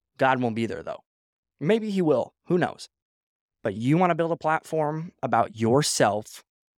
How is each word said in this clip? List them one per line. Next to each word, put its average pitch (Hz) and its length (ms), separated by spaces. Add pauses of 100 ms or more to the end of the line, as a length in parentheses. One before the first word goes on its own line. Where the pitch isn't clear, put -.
(180)
God 131 240
won't 113 140
be 113 100
there, 92 180
though. - 180 (580)
Maybe 214 300
he 190 120
will. 143 340 (100)
Who 175 120
knows? - 300 (760)
But 104 120
you 127 220
wanna 180 180
build 165 160
a 165 60
platform 156 760 (100)
about 113 340
yourself. 113 840 (340)